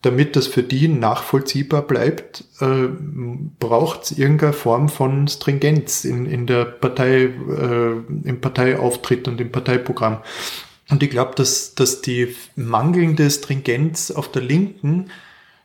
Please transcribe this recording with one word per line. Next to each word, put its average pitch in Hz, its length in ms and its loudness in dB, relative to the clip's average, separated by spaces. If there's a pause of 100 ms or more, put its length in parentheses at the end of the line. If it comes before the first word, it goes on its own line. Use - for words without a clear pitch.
Damit 131 340 2
das 139 100 2
für - 160 0
die 135 260 2
nachvollziehbar 139 920 0
bleibt, - 600 -2 (160)
äh, 131 280 2 (720)
braucht's 123 540 0
irgendeine 147 400 4
Form 135 360 2
von 139 400 0
Stringenz 143 760 0
in, 123 220 -2
in 123 200 -2
der 123 200 2
Partei, 127 640 2
äh, 127 640 -2 (320)
im 123 160 -4
Parteiauftritt 123 880 0
und 120 120 -4
im 120 100 -4
Parteiprogramm. 123 680 0 (720)
Und 147 120 4
ich 143 80 2
glaub, 123 260 0
dass, - 380 0
dass 170 260 0
die 120 340 -2 (220)
mangelnde 151 760 2
Stringenz 139 800 -2
auf - 200 -6
der 131 120 -2
Linken 175 680 0 (540)